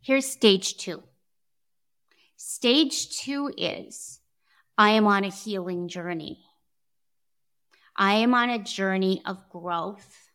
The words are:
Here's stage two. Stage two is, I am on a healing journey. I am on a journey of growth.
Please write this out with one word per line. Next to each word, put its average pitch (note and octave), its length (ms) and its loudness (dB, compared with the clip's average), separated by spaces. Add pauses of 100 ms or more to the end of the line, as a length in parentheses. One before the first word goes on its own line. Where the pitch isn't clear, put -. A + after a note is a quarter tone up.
Here's C4+ 260 2
stage G3 500 2
two. - 260 -10 (1300)
Stage - 800 0
two C#4+ 400 -6
is, - 640 -8 (580)
I G#3 120 6
am G#3+ 160 4
on G3+ 180 2
a G3 60 -4
healing F#3 580 -8
journey. E3+ 580 -10 (1500)
I G3 180 4
am A#3 180 4
on A#3+ 160 4
a A#3+ 100 -2
journey F#3+ 680 -2
of F#3+ 240 -12
growth. F3 840 -8